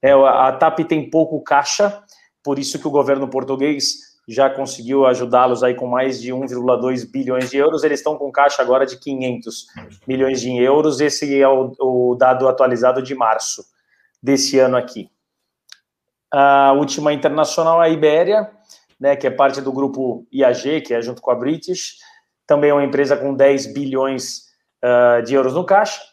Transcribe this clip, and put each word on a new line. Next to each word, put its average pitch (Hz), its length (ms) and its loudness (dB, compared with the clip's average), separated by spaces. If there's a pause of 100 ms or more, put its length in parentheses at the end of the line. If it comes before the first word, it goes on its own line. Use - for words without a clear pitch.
É, 135 120 4
a, 131 360 4
a 131 40 0
tap 160 260 0
tem 160 320 -4
pouco 156 320 -2
caixa, 175 600 -2 (400)
por 139 160 -4
isso 139 200 -8
que 156 100 -6
o - 20 -4
governo 135 380 0
português 135 880 -6 (100)
já 131 220 0
conseguiu 135 560 -2
ajudá-los 123 580 2
aí 127 120 0
com 127 120 -8
mais 127 320 -4
de 123 140 -10
um 131 140 -8
vírgula 123 320 -2
dois 123 260 -4
bilhões 127 460 -6
de 139 80 -4
euros. 151 260 0
Eles 143 160 -2
estão 151 160 -4
com 143 160 -10
caixa 143 300 2
agora 131 240 2
de 127 100 -14
quinhentos 127 680 -8 (420)
milhões 131 320 -2
de 123 160 -6
euros. 135 440 2
Esse 143 380 -2
é 135 100 6
o, 131 300 0
o 123 360 0
dado 127 340 2
atualizado 127 540 2
de 131 120 -8
março 113 500 -4 (580)
desse 131 360 0
ano 127 200 2
aqui. - 320 -10 (1200)
A 139 400 6
última 147 400 0
internacional 160 720 0
é 165 40 4
a 160 40 2
Ibéria, 165 600 2 (480)
né, 139 160 2
que 139 120 -4
é 127 40 2
parte 139 300 0
do 135 120 -6
grupo 131 600 -4
I 135 100 0
A 123 100 4
G, 147 280 -4
que - 140 -6
é 117 80 -2
junto 120 180 -10
com 127 100 -4
a 123 40 2
British, 160 640 -6 (480)
também 147 240 4
é 143 40 4
uma 143 100 2
empresa 139 320 0
com 139 180 -4
dez 135 380 2
bilhões, 135 720 -6 (380)
ah, 123 380 4
de 117 140 -4
euros 131 200 2
no 175 100 -2
caixa 202 360 2 (120)